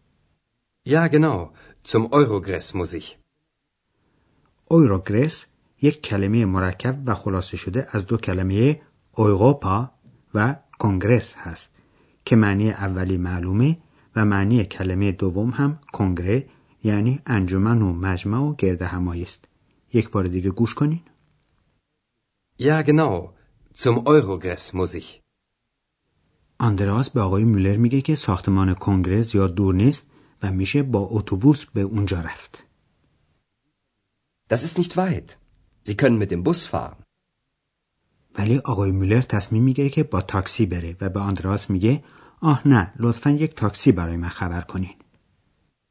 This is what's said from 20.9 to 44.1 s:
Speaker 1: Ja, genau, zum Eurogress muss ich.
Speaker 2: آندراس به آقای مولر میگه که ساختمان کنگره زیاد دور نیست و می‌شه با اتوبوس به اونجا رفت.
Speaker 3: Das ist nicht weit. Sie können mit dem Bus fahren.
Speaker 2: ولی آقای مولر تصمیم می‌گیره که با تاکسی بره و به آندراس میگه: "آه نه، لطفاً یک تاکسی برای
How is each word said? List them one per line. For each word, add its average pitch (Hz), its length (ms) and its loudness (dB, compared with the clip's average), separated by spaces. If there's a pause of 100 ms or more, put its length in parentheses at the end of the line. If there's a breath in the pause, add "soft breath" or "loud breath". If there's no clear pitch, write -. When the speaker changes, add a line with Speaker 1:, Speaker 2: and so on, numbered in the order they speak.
Speaker 1:
Ja, 151 240 2
genau, 147 500 2 (400)
zum 120 220 2 (100)
Eurogress 95 680 0
muss 92 200 -2
ich. - 280 -14 (1400)
Speaker 2:
آندراس 101 500 0
به 123 120 0
آقای 98 220 0
مولر 101 340 2
میگه 120 240 2
که 156 140 0
ساختمان 95 580 0
کنگره 95 480 0
زیاد 98 340 0
دور 95 200 2
نیست 123 300 2 (380 soft breath)
و 98 80 -4
می‌شه 95 320 -2
با 110 280 -2
اتوبوس 110 540 2
به 104 160 -6
اونجا 98 400 -2
رفت. - 440 -16 (1800)
Speaker 3:
Das 120 140 0
ist 165 140 -6
nicht 175 200 -4
weit. 180 400 -4 (500)
Sie 104 80 -6
können 123 220 4
mit 104 140 -2
dem 87 120 -2
Bus 170 220 0
fahren. - 360 -8 (1400)
Speaker 2:
ولی 107 200 0
آقای 98 340 -2
مولر 95 300 2
تصمیم 113 420 0
می‌گیره 135 260 2
که 160 140 0
با 90 180 -2
تاکسی - 440 -2
بره 87 360 -6
و 98 80 -4
به 98 100 -4
آندراس 98 500 -4
میگه: 107 340 0 (380 soft breath)
"آه 147 260 2
نه، 110 320 4
لطفاً 117 300 0
یک 151 260 0
تاکسی 110 360 2
برای 85 260 -4